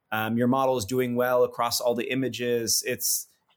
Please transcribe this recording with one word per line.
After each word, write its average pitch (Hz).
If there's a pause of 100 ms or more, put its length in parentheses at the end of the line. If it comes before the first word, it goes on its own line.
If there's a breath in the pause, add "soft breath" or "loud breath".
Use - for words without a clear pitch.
(120)
um, 110
your 120
model 131
is 110
doing 127
well 123
across 120
all 120
the 120
images? 120
It's, - (300 soft breath)